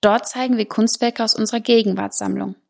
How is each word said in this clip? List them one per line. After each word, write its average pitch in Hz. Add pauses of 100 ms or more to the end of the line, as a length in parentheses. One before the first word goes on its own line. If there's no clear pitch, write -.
Dort 208
zeigen 254
wir 214
Kunstwerke 233
aus 220
unserer 220
Gegenwartssammlung. 202 (140)